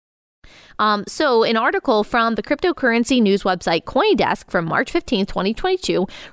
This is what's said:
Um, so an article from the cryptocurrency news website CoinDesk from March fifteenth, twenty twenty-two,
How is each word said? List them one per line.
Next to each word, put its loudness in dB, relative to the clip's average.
Um, 0
so 2
an 0
article 0
from -2
the -4
cryptocurrency 0
news 2
website -2
CoinDesk 0
from 0
March -2
fifteenth, -2
twenty -2
twenty-two, -2